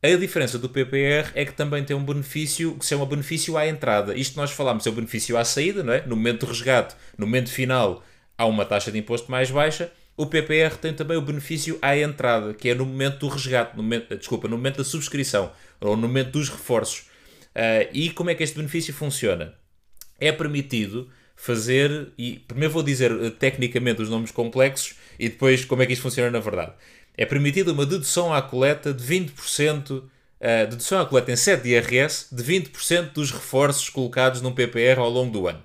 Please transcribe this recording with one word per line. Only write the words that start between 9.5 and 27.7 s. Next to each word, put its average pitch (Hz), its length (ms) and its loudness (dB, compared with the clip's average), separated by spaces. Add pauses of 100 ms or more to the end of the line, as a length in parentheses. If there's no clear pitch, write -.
O 151 100 -2
P 151 160 2
P 156 140 0
R 160 200 4
tem 160 160 -4
também 156 240 -2
o 160 60 0
benefício 147 600 -6
à 139 140 4
entrada, 123 580 0
que - 140 -2
é 127 60 4
no 131 120 -2
momento 135 340 -2
do 143 80 -2
resgate, 127 480 -2
no 110 60 -6
momento, 113 340 -2
desculpa, - 300 -6
no 113 100 -4
momento 135 200 -2
da 139 80 -4
subscrição, 135 680 -2 (300)
ou 104 160 0
no 113 100 0
momento 131 240 0
dos 143 180 -2
reforços. - 580 -2 (460)
Ah, 113 400 2
e 160 180 0
como 175 200 -4
é 165 60 2
que 165 80 0
este 143 120 -6
benefício 151 380 -4
funciona? 104 600 -2 (680)
É 147 100 2
permitido 135 800 -2 (240)
fazer, 131 840 0
e 120 300 -8
primeiro 147 260 -2
vou 160 120 0
dizer, 131 260 4
eh, 113 200 0
tecnicamente 123 720 0
os 107 60 -4
nomes 113 220 -4
complexos 131 640 0 (240)
e 120 100 -2
depois 131 360 4
como 127 180 2
é 127 40 6
que 123 80 0
isto 123 80 -6
funciona 123 280 0
na 120 80 0
verdade. 95 360 0 (420)
É 110 100 2
permitida 143 460 2